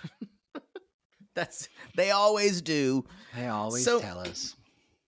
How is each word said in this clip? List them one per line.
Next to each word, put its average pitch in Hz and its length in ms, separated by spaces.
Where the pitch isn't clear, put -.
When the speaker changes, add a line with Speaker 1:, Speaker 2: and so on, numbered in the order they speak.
Speaker 1:
<laughs> - 720
That's, - 360
they 190 160
always 208 500
do. 139 440
Speaker 2:
They 123 100
always 113 380
Speaker 1:
So, 240 160
Speaker 2:
tell 92 180
us. - 380